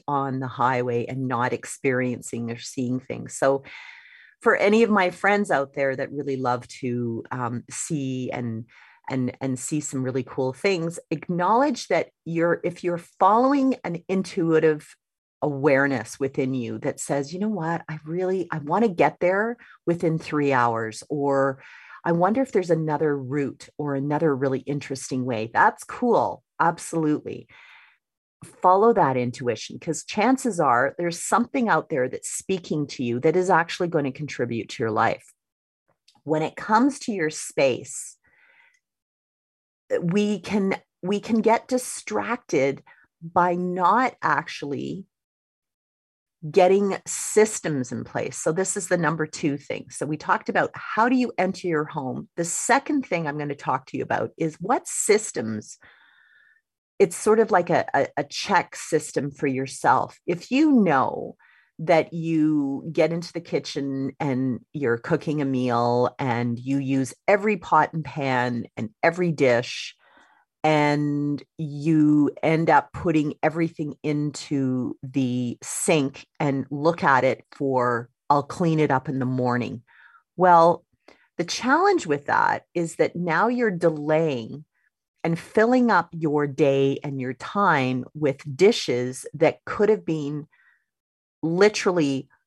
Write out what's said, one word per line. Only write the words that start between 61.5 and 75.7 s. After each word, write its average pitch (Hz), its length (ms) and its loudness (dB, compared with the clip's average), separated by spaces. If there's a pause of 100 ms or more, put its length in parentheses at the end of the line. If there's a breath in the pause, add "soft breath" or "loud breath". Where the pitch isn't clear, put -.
that 160 320 2
you 156 800 0
get 160 220 2
into 170 180 -8
the - 80 -10
kitchen 139 800 -6
and 131 400 -2 (140)
you're 127 240 0
cooking 151 440 -2
a 139 40 -2
meal 123 760 0
and 120 400 -2
you 131 180 -4
use 135 360 -2 (120)
every 208 300 2
pot 165 380 2
and 160 100 -4
pan 123 640 -2 (100)
and 113 140 -6 (120)
every 170 300 2
dish, 123 640 0 (720 soft breath)
and 147 800 2 (140)
you 151 720 4 (100)
end 160 280 2
up 147 240 4
putting 151 400 0 (100)
everything 160 580 -2
into 139 1000 -2
the 127 580 -2
sink - 640 -2 (140)